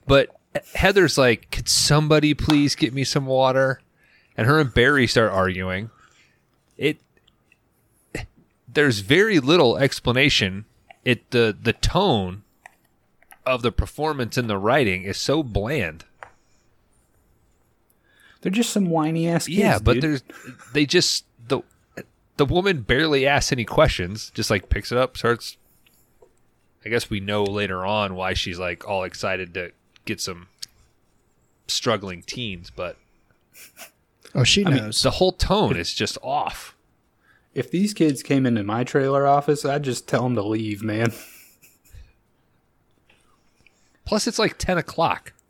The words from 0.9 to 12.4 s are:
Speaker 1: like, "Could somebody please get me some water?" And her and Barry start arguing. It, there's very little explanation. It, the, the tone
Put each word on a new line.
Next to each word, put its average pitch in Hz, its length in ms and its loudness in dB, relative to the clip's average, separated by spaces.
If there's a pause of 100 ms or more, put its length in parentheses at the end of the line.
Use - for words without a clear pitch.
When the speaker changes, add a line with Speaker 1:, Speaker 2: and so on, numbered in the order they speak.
Speaker 1:
like, 123 320 2
"Could - 180 -4
somebody 151 640 2
please 143 400 2
get 127 220 -2
me 135 80 -2
some 135 240 -2
water?" 131 520 2 (560)
And 113 120 0
her 151 120 4
and 139 140 0
Barry 127 320 4
start 110 260 2
arguing. 92 600 -2 (840)
It, 151 200 -2 (1700)
there's 131 340 2
very 180 380 4
little 131 380 4
explanation. 123 880 0 (400)
It, 123 240 -2
the, 113 320 2
the 110 120 2
tone 104 680 0 (1040)